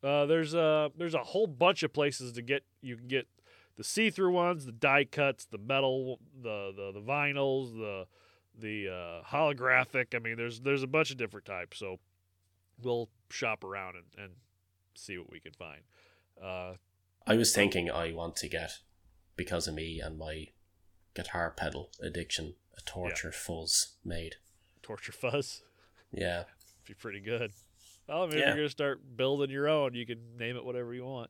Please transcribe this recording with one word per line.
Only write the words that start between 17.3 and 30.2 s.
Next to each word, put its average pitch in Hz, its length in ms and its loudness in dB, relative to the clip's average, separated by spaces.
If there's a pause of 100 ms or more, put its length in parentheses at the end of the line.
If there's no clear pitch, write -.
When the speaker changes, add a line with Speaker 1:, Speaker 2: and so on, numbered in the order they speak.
Speaker 2:
was 113 180 6
thinking 92 360 4
I 82 220 -2
want 82 240 -6
to - 120 -6
get, 82 300 -6 (560)
because 85 320 -2
of 82 80 -4
me 80 260 -6
and 80 180 -8
my 78 280 -8 (680)
guitar 85 420 -2
pedal 78 340 -4 (120)
addiction, 80 520 -4 (240)
a - 40 -20
Torture 87 500 -6
Speaker 1:
Yeah. - 60 -8
Speaker 2:
Fuzz - 560 0 (100)
made. 82 320 -6 (460)
Speaker 1:
Torture - 300 -12
Fuzz? 131 500 -2 (500)
Speaker 2:
Yeah. 87 320 -2 (420)
Speaker 1:
Be 104 80 -18
pretty 101 260 -12
good. 113 320 -4 (560)
Well, 160 140 0
I 180 60 2
mean, 151 100 0
Speaker 2:
Yeah. 151 40 4
Speaker 1:
if 139 60 6
you're - 160 4
gonna 147 40 0
start 139 480 -2
building 135 340 2
your 139 180 0
own, 143 260 4
you 120 120 -6
can 117 320 -10